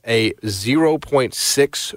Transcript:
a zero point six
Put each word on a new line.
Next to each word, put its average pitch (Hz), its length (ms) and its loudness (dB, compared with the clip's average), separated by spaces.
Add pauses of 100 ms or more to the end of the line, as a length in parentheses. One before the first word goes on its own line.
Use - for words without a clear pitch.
a 113 260 0 (140)
zero 135 500 0
point 135 380 0
six - 600 0